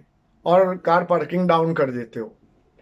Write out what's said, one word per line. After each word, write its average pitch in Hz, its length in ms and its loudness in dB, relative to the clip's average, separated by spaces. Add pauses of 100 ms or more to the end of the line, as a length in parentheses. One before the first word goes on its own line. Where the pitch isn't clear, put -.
(460)
और 185 340 2
car 175 260 0
parking 175 420 -2
down 165 260 2
कर 143 180 -2
देते 120 280 -10
हो, 110 160 -12 (460)